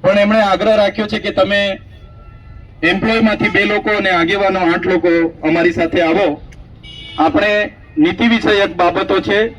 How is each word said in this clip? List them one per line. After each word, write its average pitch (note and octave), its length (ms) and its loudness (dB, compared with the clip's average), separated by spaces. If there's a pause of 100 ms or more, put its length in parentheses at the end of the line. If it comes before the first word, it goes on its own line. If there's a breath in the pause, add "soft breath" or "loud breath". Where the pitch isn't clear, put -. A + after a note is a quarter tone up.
પણ G3 160 2
એમણે G#3 220 2
આગ્રહ G3+ 360 2
રાખ્યો G#3 300 0
છે G#3+ 120 -6
કે G3+ 120 -6
તમે G3 480 0 (1040)
એમ્પ્લોયમાંથી G#3+ 640 0
બે G3+ 160 0
લોકો G#3 260 -2
અને G3 200 0
આગેવાનો F#3 500 0
આઠ F3 260 0
લોકો F3+ 220 0 (340)
અમારી E3+ 300 2
સાથે E3+ 300 0
આવો. D#3+ 400 0 (760)
આપણે G3+ 520 0 (280)
નીતિ F#3+ 300 2
વિષયક G3+ 480 2
બાબતો F3+ 440 0
છે G#3+ 280 0 (100)